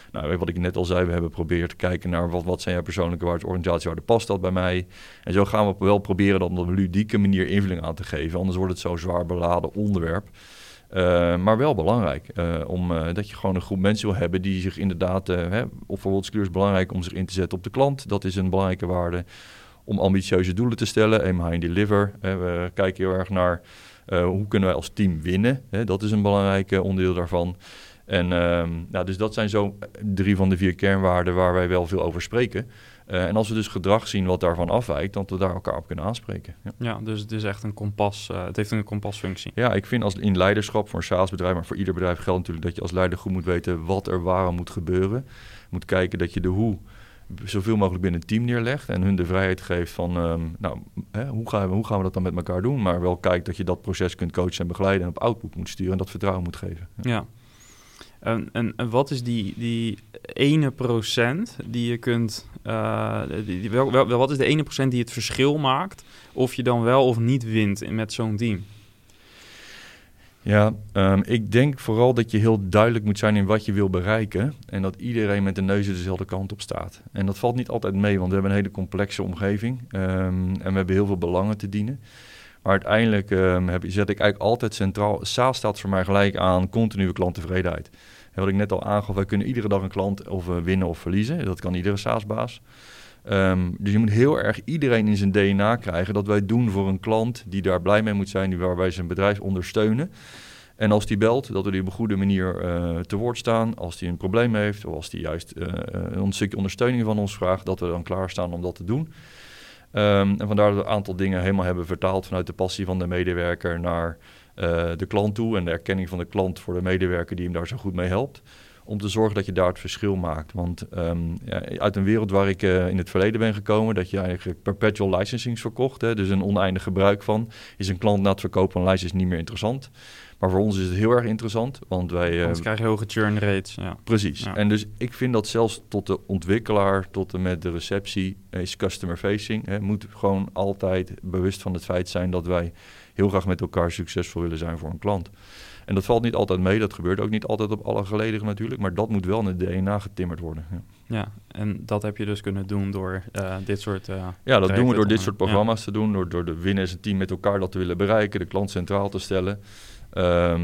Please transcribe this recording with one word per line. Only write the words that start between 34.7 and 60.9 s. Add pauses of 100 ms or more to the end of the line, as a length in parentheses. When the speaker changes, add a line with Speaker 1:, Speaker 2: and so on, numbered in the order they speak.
Speaker 1:
dat
we
daar
elkaar
op
kunnen
aanspreken.
Ja.
Speaker 2:
Ja,
dus
het
is
echt
een
kompas,
eh,
het
heeft
een
kompasfunctie.
Speaker 1:
Ja,
ik
vind
als
in
leiderschap
voor
een
saas-bedrijf,
maar
voor
ieder
bedrijf
geldt
natuurlijk
dat
je
als
leider
goed
moet
weten
wat
er
waarom
moet
gebeuren.
Je
moet
kijken
dat
je
de
hoe (640)
zoveel
mogelijk
binnen
het
team
neerlegt
en
hun
de
vrijheid
geeft
van,
ehm, (160)
nou, (340)
hè,
hoe
gaan
we,
hoe
gaan
we
dat
dan
met
elkaar
doen?
Maar
wel
kijkt
dat
je
dat
proces
kunt
coachen
en
begeleiden
en
op
output
moet
sturen
en
dat
vertrouwen
moet
geven. (140)
Ja.
Speaker 2:
Ja. (960)
En,
en,
en
wat
is
die,
die (360)
ene
procent